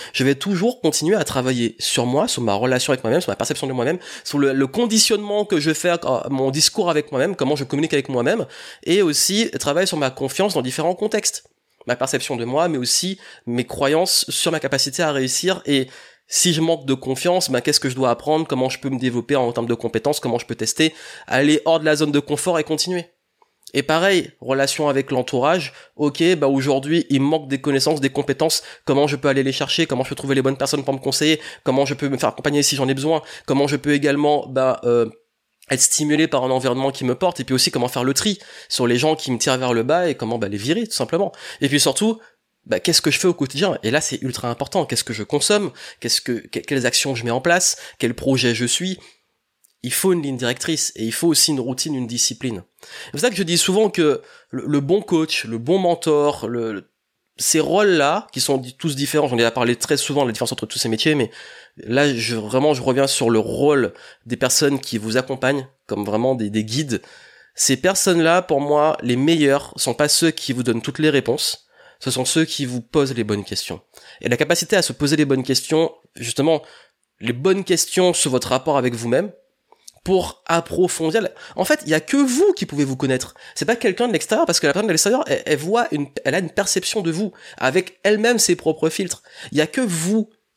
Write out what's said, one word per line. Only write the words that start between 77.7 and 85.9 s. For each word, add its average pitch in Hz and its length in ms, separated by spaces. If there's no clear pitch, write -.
sur - 180
votre 127 160
rapport 135 300
avec 123 160
vous-même, 120 360
pour 180 420
approfondir. 165 800
En - 80
fait, 302 180
il - 60
y 156 60
a 156 40
que - 180
vous 285 360
qui - 120
pouvez 147 200
vous 135 100
connaître. 127 400
C'est - 80
pas 220 100
quelqu'un 233 320
de 240 60
l'extérieur, 220 340
parce - 140
que 156 80
la 143 40
personne 208 140
de 196 60
l'extérieur, 202 340
elle, - 180
elle 147 140
voit 202 320